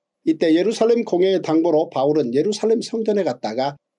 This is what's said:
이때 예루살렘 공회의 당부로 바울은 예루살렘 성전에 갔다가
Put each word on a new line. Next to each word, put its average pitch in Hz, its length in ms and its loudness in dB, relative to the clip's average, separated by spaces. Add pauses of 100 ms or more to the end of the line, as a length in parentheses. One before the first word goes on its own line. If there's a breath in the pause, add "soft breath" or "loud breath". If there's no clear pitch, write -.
(240)
이때 160 300 2
예루살렘 220 500 2
공회의 185 380 0
당부로 160 480 0
바울은 139 440 0
예루살렘 214 460 0
성전에 208 440 -2
갔다가 139 520 -4 (220)